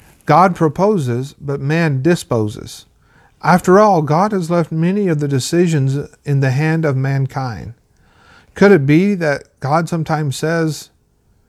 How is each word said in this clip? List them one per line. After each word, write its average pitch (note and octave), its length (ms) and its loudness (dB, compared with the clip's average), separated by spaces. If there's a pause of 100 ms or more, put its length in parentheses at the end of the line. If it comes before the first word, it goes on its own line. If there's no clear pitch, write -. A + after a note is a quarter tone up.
(260)
"God E3+ 300 4
proposes, D3+ 840 -2
but C#3 220 -8
man D3 400 0
disposes." B2 840 -4 (560)
After F3+ 380 4
all, G3+ 220 4
God D#3+ 320 0
has F3+ 160 -4
left E3+ 240 -2
many F#3 340 0
of D#3+ 120 0
the D3 80 -2
decisions C#3 720 0 (280)
in C#3+ 160 0
the C3+ 100 2
hand D#3+ 320 0
of C#3+ 140 0
mankind. C3 760 -6 (800)
Could G3+ 200 4
it D3 120 2
be F3+ 300 2
that D3+ 320 -4 (140)
God D#3 260 -2
sometimes D#3 480 -4
says, D#3+ 540 -4 (600)